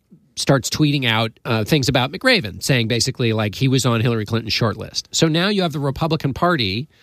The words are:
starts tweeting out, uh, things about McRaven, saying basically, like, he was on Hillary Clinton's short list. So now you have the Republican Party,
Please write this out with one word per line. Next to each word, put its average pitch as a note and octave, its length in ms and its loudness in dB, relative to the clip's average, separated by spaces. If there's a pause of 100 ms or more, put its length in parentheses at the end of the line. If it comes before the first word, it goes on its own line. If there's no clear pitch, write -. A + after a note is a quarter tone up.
(360)
starts - 340 0
tweeting C#3+ 340 0
out, A2+ 280 0 (120)
uh, G#3+ 200 0
things C#3+ 240 2
about C3+ 240 0
McRaven, F#3 500 0
saying A#2+ 240 0
basically, A#2 460 0
like, G#2+ 240 -2
he C3+ 100 0
was B2+ 180 2
on A#2 160 2
Hillary A2+ 240 0
Clinton's A2+ 280 -4
short A2 240 0
list. - 340 -10
So - 160 2
now E3+ 220 2
you G3+ 140 0
have E3 100 -2
the D3 80 -4
Republican C#3+ 520 -2
Party, B2+ 560 0 (140)